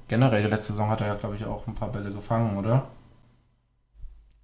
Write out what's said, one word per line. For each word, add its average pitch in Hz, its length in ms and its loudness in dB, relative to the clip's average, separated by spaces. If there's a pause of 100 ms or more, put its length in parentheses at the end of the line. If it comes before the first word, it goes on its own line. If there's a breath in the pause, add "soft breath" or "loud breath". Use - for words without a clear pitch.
generell 113 360 4
die 107 80 2
letzte 107 240 -2
Saison 107 160 0
hat 110 100 0
er 104 80 0
ja, 104 60 -2
glaub 101 200 -6
ich, 107 100 -6
auch 104 220 -6
ein 107 80 -6
paar 107 160 -4
Bälle 101 220 -6
gefangen, 107 460 0
oder? 113 300 2 (1600)